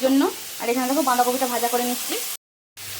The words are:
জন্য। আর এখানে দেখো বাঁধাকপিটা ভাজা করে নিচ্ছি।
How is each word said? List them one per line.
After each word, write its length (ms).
জন্য। 160
আর 120
এখানে 180
দেখো 180
বাঁধাকপিটা 440
ভাজা 200
করে 180
নিচ্ছি। 240